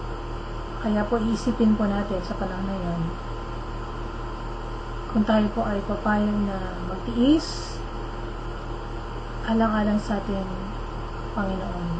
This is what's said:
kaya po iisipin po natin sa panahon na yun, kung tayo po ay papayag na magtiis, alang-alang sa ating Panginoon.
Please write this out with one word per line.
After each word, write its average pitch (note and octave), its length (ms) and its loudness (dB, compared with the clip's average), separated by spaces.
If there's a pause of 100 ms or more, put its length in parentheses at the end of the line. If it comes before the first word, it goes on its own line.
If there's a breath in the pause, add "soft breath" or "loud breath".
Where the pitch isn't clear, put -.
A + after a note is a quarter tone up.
(800)
kaya G#3+ 240 2
po A#3 140 2
iisipin A3 560 4
po G#3+ 160 4
natin G3+ 320 0
sa - 160 -4
panahon F#3+ 260 -2
na F#3+ 140 -2
yun, E3+ 240 0 (2000)
kung G#3+ 140 4
tayo G#3+ 260 6
po A3+ 140 0
ay G3+ 180 0
papayag G#3 540 2 (100)
na G3 80 0 (300)
magtiis, A#3 880 2 (1700)
alang-alang G#3+ 560 4
sa G#3+ 220 0
ating G3 260 -2 (840)
Panginoon. F#3 540 -2 (120)